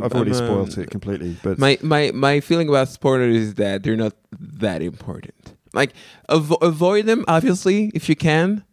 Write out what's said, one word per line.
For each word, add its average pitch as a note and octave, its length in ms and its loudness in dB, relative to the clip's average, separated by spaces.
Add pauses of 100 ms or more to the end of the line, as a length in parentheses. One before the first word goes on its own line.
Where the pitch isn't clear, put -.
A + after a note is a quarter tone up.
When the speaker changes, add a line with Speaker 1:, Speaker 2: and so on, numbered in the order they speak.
Speaker 1:
I've B2 100 -2
already A2 160 0
Speaker 2:
I'm, - 60 0
um, A#2+ 100 -2 (240)
Speaker 1:
spoiled - 80 -10
it F2 120 -8
completely. F2 520 -6
But F#2+ 160 -2
Speaker 2:
my, C3+ 240 2
my, D3 320 0
my C#3 260 2
feeling E3 280 0
about C3 200 2
spoilers B2+ 480 2
is G#2+ 180 0
that G2 280 -2
they're A2 140 0
not A2 180 -2 (260)
that F#2+ 400 -4
important. - 540 -10 (400)
Like, C#3 180 0 (380)
avo-, D#3 320 0
avoid F3 440 2
them, A3+ 220 0
obviously, F#3 680 2
if - 140 -4
you D#3 80 2
can. F3 560 0